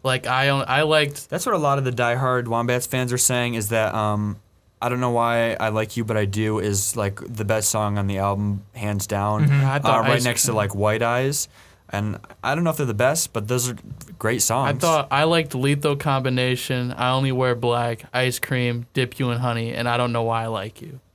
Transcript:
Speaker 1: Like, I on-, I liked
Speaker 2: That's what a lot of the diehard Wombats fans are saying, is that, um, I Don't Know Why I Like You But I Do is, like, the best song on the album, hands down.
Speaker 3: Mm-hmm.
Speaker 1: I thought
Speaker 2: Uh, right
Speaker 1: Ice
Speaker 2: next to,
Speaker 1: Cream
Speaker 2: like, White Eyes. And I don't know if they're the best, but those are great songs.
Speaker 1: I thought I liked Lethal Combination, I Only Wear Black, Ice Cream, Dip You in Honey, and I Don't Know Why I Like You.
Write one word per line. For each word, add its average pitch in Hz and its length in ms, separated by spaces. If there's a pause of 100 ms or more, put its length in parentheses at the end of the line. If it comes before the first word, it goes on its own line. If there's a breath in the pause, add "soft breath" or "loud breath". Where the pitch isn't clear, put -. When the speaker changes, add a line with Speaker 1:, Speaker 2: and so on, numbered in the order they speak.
Speaker 1:
Like, 131 200
I 131 260
on-, 139 180
I 139 140
liked 151 460
Speaker 2:
That's - 160
what 220 120
a - 20
lot 143 180
of 135 80
the 127 60
diehard 123 560
Wombats 120 400
fans 127 260
are 127 60
saying, 120 360
is 104 160
that, 110 260
um, 104 400 (440)
I 123 80
Don't 123 120
Know 123 100
Why 117 480
I 110 120
Like 107 260
You 117 80
But 107 120
I 104 80
Do 107 360
is, 98 360
like, 101 240
the 110 240
best 107 240
song 104 300
on 98 80
the 98 120
album, 101 440 (140)
hands 104 320
down. 104 400
Speaker 3:
Mm-hmm. 139 180
Speaker 1:
I 139 140
thought 131 180
Speaker 2:
Uh, 113 40
right 131 100
Speaker 1:
Ice 120 120
Speaker 2:
next 120 180
to, - 80
Speaker 1:
Cream 110 80
Speaker 2:
like, 101 180
White 107 260
Eyes. 131 460 (400 loud breath)
And 104 320 (240)
I 139 100
don't 170 80
know 165 80
if 147 60
they're 143 100
the 113 80
best, 131 380
but 107 160
those 123 200
are 120 80 (440)
great 113 220
songs. 131 260
Speaker 1:
I 143 100
thought 156 320
I 139 140
liked 160 320
Lethal 143 400
Combination, 127 1000
I 127 140
Only 135 220
Wear 127 240
Black, 120 480 (100)
Ice 127 240
Cream, 120 560
Dip 127 240
You 123 140
in 120 60
Honey, 117 360
and 120 140
I 120 80
Don't 123 160
Know 117 100
Why 113 220
I - 20
Like 107 340
You. 131 200 (140)